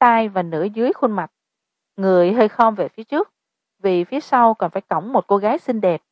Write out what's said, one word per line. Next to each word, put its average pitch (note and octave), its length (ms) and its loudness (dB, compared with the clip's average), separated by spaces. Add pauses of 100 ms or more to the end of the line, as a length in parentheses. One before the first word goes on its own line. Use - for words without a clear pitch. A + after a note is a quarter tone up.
tai A3+ 300 2
và F#3+ 140 -4
nửa E3 200 -6
dưới A3 300 -2
khuôn A#3+ 180 -2
mặt. F3+ 200 -8 (640)
Người F#3 380 2
hơi A3+ 140 4
khom A3+ 280 0
về F3 120 -4
phía - 160 -16
trước, D#4 300 -6 (460)
vì F#3 240 0
phía B3+ 160 -6
sau A#3+ 340 2
còn F3+ 180 -4
phải G3 100 -8
cõng G3 320 -6
một A3+ 140 -2
cô G3+ 100 2
gái G#3+ 220 -2
xinh A3+ 220 -4
đẹp. F3 200 -2 (100)